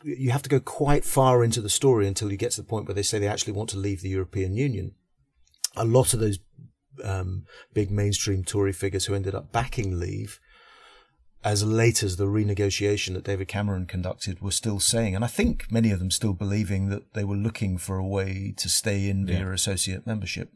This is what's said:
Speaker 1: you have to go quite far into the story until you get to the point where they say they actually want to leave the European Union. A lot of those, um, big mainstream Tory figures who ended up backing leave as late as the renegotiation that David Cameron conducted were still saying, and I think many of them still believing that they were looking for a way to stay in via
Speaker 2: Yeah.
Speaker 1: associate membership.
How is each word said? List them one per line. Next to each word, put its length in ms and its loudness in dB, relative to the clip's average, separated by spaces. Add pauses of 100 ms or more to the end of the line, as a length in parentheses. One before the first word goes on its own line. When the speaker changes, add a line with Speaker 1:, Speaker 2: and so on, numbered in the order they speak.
Speaker 1:
you 280 -2
have 120 0
to 60 -8
go 100 4
quite 460 2
far 380 6
into 180 2
the 80 -2
story 380 4
until 240 -2
you 60 -2
get 140 -2
to 100 -4
the 60 -16
point 200 -4
where 80 -4
they 80 0
say 160 0
they 80 2
actually 260 -2
want 180 -4
to 60 -6
leave 240 -2
the 80 -6
European 460 -2
Union. 380 -2 (840)
A 100 0
lot 280 6
of 60 0
those, 200 0 (640)
um, 400 -4 (300)
big 180 0
mainstream 540 2
Tory 260 2
figures 340 -2
who 100 0
ended 200 -2
up 160 -10
backing 480 -2
leave 400 -6 (1040)
as 200 0
late 380 4
as 140 0
the 100 0
renegotiation 880 0
that 120 -8
David 240 -4
Cameron 360 -2
conducted 560 -6
were 80 -4
still 300 -2
saying, 340 2
and 100 -2
I 40 0
think 420 0
many 220 4
of 80 2
them 100 -2
still 240 0
believing 560 -2
that 240 -6
they 100 -2
were 120 -2
looking 420 -2
for 200 -6
a 100 -4
way 500 -4
to 120 -4
stay 400 0
in 180 0
via 140 2
Speaker 2:
Yeah. 120 -4
Speaker 1:
associate 540 -2
membership. 480 -6